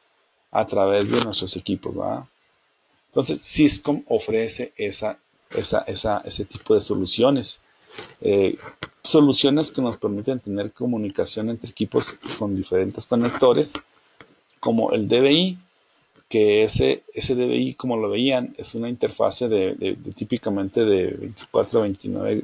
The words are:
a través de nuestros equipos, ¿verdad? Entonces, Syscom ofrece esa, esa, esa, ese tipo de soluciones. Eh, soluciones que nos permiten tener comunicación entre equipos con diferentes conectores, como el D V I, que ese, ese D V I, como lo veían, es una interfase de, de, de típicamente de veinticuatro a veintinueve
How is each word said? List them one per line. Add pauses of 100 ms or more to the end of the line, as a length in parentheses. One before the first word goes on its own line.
(520)
a
través
de
nuestros
equipos,
¿verdad? (880)
Entonces,
Syscom
ofrece
esa, (320)
esa,
esa,
ese
tipo
de
soluciones. (580)
Eh, (460)
soluciones
que
nos
permiten
tener
comunicación
entre
equipos (200)
con
diferentes
conectores, (840)
como
el
D
V
I, (680)
que
ese, (100)
ese
D
V
I,
como
lo
veían,
es
una
interfase
de,
de,
de
típicamente
de
veinticuatro
a
veintinueve